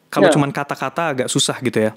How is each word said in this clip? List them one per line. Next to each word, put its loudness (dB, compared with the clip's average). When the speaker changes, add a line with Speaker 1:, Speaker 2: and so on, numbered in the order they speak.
Speaker 1:
kalau 4
Speaker 2:
Iya. 6
Speaker 1:
cuman 2
kata-kata -6
agak -2
susah -2
gitu -2
ya. 2